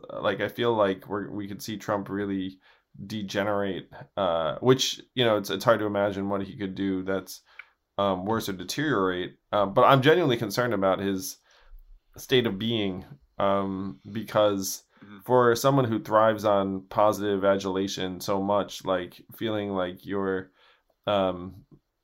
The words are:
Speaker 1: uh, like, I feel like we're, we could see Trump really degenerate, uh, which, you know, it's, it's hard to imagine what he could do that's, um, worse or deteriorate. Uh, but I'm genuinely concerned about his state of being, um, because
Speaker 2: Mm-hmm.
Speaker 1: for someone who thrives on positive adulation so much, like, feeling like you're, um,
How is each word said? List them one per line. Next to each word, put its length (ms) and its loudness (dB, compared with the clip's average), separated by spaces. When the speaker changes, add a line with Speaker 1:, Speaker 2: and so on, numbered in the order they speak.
Speaker 1:
uh, 100 -10
like, 200 -2
I 80 -2
feel 240 0
like 340 0
we're, 240 -6
we 160 -8
could 140 -12
see 160 -8
Trump 320 -4
really 500 -6
degenerate, 840 -4
uh, 420 0
which, 400 2
you 80 0
know, 140 4
it's, 120 -4
it's 140 -4
hard 160 4
to 60 -2
imagine 420 -2
what 140 -2
he 160 -10
could 180 -6
do 280 -2
that's, 380 -6
um, 280 0
worse 240 -2
or 20 -4
deteriorate. 840 -2
Uh, 120 4
but 180 2
I'm 180 6
genuinely 340 4
concerned 380 -2
about 260 2
his 380 -4
state 280 2
of 140 -2
being, 460 -2
um, 600 -2
because 720 0
Speaker 2:
Mm-hmm. 220 -20
Speaker 1:
for 280 6
someone 300 4
who 140 0
thrives 440 4
on 460 2
positive 560 2
adulation 760 0
so 220 -2
much, 420 -2
like, 380 -4
feeling 340 -4
like 340 -4
you're, 460 -4
um, 480 0